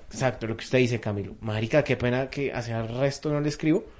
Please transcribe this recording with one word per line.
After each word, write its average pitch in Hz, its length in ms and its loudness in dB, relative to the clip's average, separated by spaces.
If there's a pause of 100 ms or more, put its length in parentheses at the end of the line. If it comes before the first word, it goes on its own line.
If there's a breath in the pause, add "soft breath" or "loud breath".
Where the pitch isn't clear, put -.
(100)
exacto, 123 360 -2
lo 110 100 -2
que - 80 -10
usted 131 140 2
dice, 120 220 4
Camilo. 101 420 -4
"Marica, 117 420 2
qué 131 140 2
pena 127 320 0
que 139 240 -2
hacia 113 260 -4
el 110 80 -4
resto 135 420 0
no 147 120 0
le 151 80 2
escribo, 156 340 2 (160)